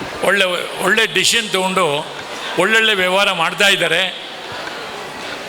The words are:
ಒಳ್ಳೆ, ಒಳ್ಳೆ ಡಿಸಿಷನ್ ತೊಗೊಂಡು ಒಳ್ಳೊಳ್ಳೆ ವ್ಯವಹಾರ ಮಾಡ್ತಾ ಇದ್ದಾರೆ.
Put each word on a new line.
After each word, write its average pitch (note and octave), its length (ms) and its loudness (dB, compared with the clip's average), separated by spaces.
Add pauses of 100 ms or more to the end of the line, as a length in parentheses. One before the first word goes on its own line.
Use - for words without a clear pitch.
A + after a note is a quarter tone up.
(240)
ಒಳ್ಳೆ, G3 220 4 (380)
ಒಳ್ಳೆ G#3 220 4
ಡಿಸಿಷನ್ G#3 440 2
ತೊಗೊಂಡು F3+ 580 0 (520)
ಒಳ್ಳೊಳ್ಳೆ A3 340 4
ವ್ಯವಹಾರ F#3+ 380 2
ಮಾಡ್ತಾ F3+ 360 2
ಇದ್ದಾರೆ. F3 640 0 (1160)